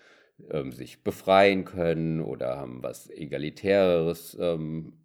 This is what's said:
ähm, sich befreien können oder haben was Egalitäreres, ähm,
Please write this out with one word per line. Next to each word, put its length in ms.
ähm, 220
sich 320
befreien 600
können 560
oder 360
haben 260
was 260
Egalitäreres, 1300
ähm, 540